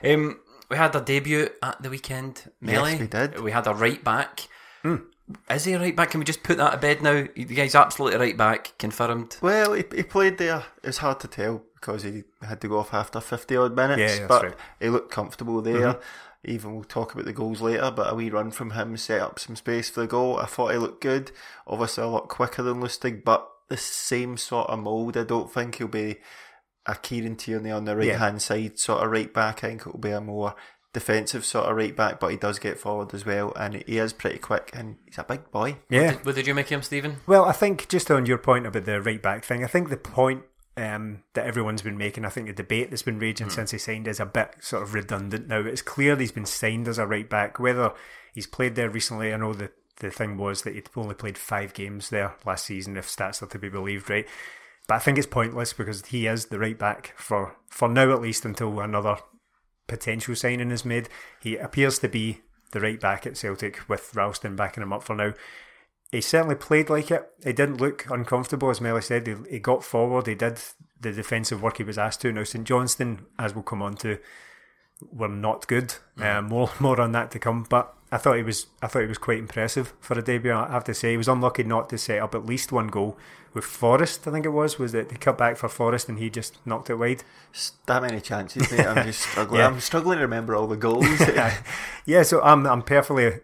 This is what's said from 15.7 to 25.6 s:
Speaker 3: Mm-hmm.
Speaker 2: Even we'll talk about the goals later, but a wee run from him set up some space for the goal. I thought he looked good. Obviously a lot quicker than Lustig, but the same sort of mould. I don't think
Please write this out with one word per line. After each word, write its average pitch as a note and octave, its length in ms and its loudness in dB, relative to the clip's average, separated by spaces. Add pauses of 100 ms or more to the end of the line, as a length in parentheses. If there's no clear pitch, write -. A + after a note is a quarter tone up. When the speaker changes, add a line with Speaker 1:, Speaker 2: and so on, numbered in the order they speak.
Speaker 3:
Mm-hmm. B2 60 -8 (520)
Speaker 2:
Even G#2+ 240 -6
we'll G#2+ 80 -10
talk A2+ 300 -4
about G#2+ 120 -6
the A2 80 -6
goals A2 280 -6
later, A2+ 340 2
but G#2+ 160 0
a A2+ 40 -4
wee A2+ 140 -4
run G#2+ 220 -2
from A2+ 200 -8
him A2+ 260 -4
set A2 240 -2
up - 180 -4
some - 160 -12
space A#2 340 -2
for - 120 -4
the A#2 60 -2
goal. B2 300 2
I - 80 -2
thought - 260 -2
he B2 60 0
looked - 240 -4
good. C3+ 300 0 (360)
Obviously A2+ 360 -2
a A2+ 40 0
lot A2+ 220 -2
quicker - 340 -2
than B2 180 -2
Lustig, A#2+ 440 -6
but - 240 6 (200)
the B2 80 -4
same B2 600 -4
sort A#2 320 -2
of A2+ 100 -2
mould. A2+ 380 -2
I A#2 60 0
don't A2+ 280 -2
think A#2+ 240 -4